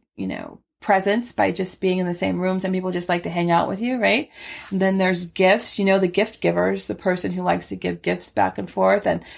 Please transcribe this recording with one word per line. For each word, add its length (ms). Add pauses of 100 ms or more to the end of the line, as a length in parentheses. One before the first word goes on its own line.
(160)
you 120
know, 320 (220)
presence 500
by 200
just 280
being 200
in 80
the 60
same 260
room. 200
Some 120
people 200
just 160
like 160
to 60
hang 220
out 180
with 100
you, 220
right? 280 (420)
And 100
then 160
there's 300
gifts, 500
you 80
know, 140
the 80
gift 340
givers, 460
the 80
person 360
who 120
likes 260
to 60
give 260
gifts 280
back 280
and 120
forth, 360
and 180 (140)